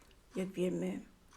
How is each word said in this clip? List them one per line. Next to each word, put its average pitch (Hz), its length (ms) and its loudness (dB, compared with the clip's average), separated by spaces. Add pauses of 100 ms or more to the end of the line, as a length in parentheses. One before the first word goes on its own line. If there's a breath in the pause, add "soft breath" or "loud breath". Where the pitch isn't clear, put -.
(360 loud breath)
jak 190 160 0
wiemy, 180 500 2 (360)